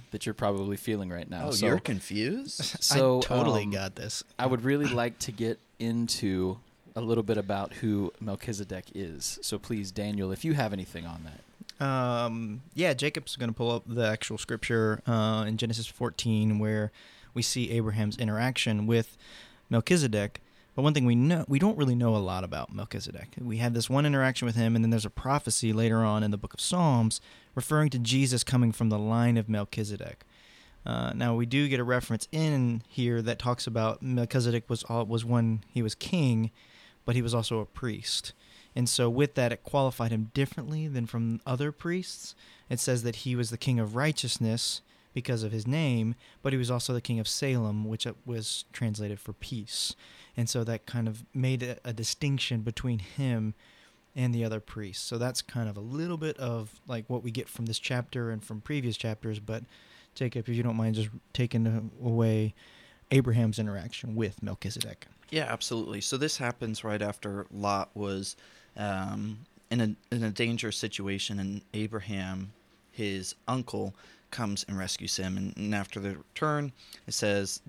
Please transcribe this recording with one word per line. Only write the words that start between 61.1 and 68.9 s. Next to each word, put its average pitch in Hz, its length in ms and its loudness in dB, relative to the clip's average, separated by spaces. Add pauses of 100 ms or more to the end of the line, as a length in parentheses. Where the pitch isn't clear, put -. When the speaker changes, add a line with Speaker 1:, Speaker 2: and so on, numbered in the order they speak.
Speaker 3:
taking 117 340 2
a-, 110 360 -2
away 113 520 4 (560)
Abraham's 120 480 4
interaction 107 560 -6
with 107 260 -2
Melchizedek. 104 640 -6 (240)
Speaker 2:
Yeah, 156 180 -2
absolutely. 110 540 -4
So - 160 -2
this 151 200 0
happens 120 460 -4
right 104 200 -2
after 101 480 -6
Lot 101 420 0
was, 98 420 -4 (400)
um, 104 640 -4 (320)